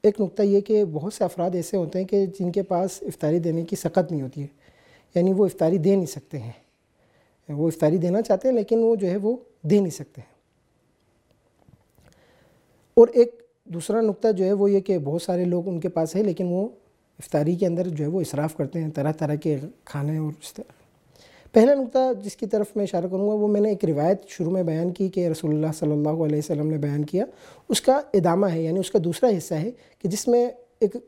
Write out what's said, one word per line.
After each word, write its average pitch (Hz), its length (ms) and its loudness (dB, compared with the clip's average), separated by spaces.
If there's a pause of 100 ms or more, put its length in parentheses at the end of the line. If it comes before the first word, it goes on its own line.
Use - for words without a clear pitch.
ایک 208 180 2
نقطہ 196 200 -2
یہ 202 200 4
کہ 208 240 2
بہت 160 280 -6
سے - 100 -2
افراد 175 300 -2
ایسے 180 240 -4
ہوتے 175 220 -2
ہیں 190 60 -2
کہ 196 200 0
جن 180 260 -4
کے 196 120 -2
پاس 185 260 0 (120)
افطاری 165 380 -2
دینے 165 220 -2
کی 165 140 -6
سخت 170 360 -2
نہیں 147 100 -4
ہوتی 131 200 -10
ہے، 139 60 -8 (680)
یعنی 185 180 2
وہ 196 120 4
افطاری 170 320 0
دے 190 180 2
نہیں 185 100 0
سکتے - 340 -12
ہیں، 117 120 -12 (960)
وہ 151 180 -2
افطاری 160 300 2
دینا 175 240 0
چاہتے 208 260 0
ہیں 254 80 2
لیکن 226 280 2
وہ 226 120 4
جو 196 120 -2
ہے 185 100 0
وہ 220 200 -2 (240)
دے 190 180 4
نہیں 175 140 0
سکتے - 280 -16
ہیں۔ - 120 -20 (2500)
اور 233 200 10
ایک 240 280 4 (240)
دوسرا 190 360 -2
نقطہ 214 300 0
جو 185 140 0
ہے 196 80 2
وہ 202 180 2
یہ 196 80 4
کہ 190 180 0
بہت 151 240 -4
سارے 180 240 -2
لوگ 175 220 -2
ان 175 120 -4
کے 175 100 -4
پاس 165 260 -4
ہے 208 80 2
لیکن 185 240 -2
وہ 185 200 -2 (520)
افطاری 156 360 0
کے 185 120 0
اندر 175 200 -2
جو 151 160 -4
ہے 147 60 -2
وہ 180 120 -2
اسراف 151 360 -4
کرتے 151 240 -4
ہیں، 156 80 -4
طرح 147 220 -2
طرح 151 240 -4
کے 147 220 -2 (280)
کھانے 147 320 -4
اور 156 140 -4 (100)
اس - 120 -18
طرح۔ - 180 -16 (800)
پہلا 240 220 8
نقطہ 262 260 0 (240)
جس 202 120 -10
کی 226 100 -6
طرف 208 300 -2
میں 202 80 -2
اشارہ 180 220 -2
کروں 190 240 -2
گا 214 40 0
وہ 208 140 0
میں 208 140 2
نے 214 80 2
ایک 190 160 -2
روایت 160 420 0
شروع 165 240 -4
میں 185 120 0
بیان 165 280 -2
کی 190 180 -4
کہ 175 180 -2
رسول 156 280 -2
اللہ 156 120 0 (120)
صلی 151 120 0
اللہ 147 180 0
علیہ 156 280 0
وسلم 151 300 -2
نے 156 100 -2
بیان 147 280 -2
کیا، 185 200 -2 (440)
اس - 120 0
کا 269 200 4 (120)
ادامہ 180 340 4
ہے، 160 140 -2
یعنی 160 180 -2
اس 180 120 -6
کا 208 120 4
دوسرا 175 340 2
حصہ 160 160 -6
ہے 170 180 -2 (280)
کہ 180 100 -4
جس 208 180 -4
میں 240 220 4 (300)
ایک 208 160 0 (120)